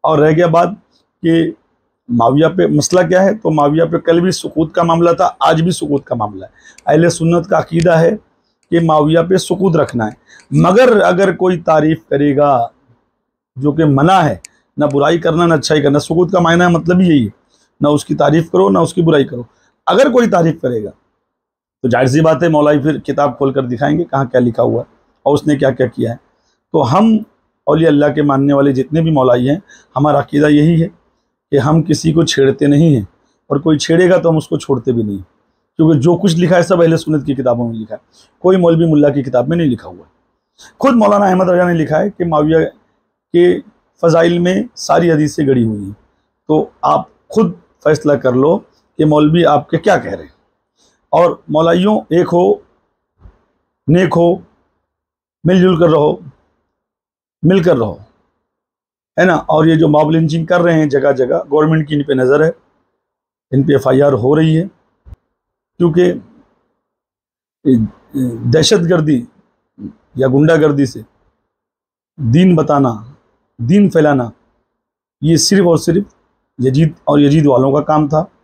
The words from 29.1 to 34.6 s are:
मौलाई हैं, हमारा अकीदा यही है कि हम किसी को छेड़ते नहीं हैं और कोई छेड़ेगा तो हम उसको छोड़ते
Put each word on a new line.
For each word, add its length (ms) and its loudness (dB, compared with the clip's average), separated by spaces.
मौलाई 340 2
हैं, 160 -2
हमारा 260 0
अकीदा 280 -2
यही 300 2
है 80 -2
कि 720 -10
हम 240 0
किसी 300 -2
को 120 0
छेड़ते 420 0
नहीं 280 4
हैं 120 -4
और 100 -2
कोई 200 0
छेड़ेगा 380 2
तो 120 0
हम 80 0
उसको 200 -6
छोड़ते 340 -4